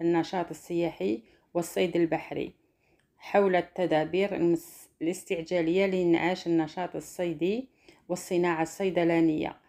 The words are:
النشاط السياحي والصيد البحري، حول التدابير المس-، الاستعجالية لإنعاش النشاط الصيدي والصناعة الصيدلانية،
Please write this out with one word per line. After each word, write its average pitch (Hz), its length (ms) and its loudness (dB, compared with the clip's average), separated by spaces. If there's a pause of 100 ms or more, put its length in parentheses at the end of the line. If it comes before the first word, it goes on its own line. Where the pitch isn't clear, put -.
النشاط 170 480 0
السياحي 175 720 -4 (320)
والصيد 175 420 -2
البحري، 160 580 -2 (640)
حول 196 380 2
التدابير 175 800 0
المس-، - 520 0 (140)
الاستعجالية 175 840 0
لإنعاش 180 600 2
النشاط 170 480 0
الصيدي 175 720 -4 (420)
والصناعة 175 520 0
الصيدلانية، 170 960 2 (100)